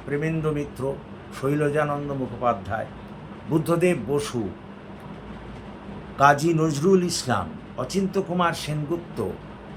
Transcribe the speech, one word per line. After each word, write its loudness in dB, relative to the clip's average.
প্রেমেন্দ্র 0
মিত্র, -2
শৈলজানন্দ 2
মুখোপাধ্যায়, 0
বুদ্ধদেব 4
বসু, 0
কাজী 8
নজরুল 6
ইসলাম, 0
অচিন্ত্য 0
কুমার 2
সেনগুপ্ত, -4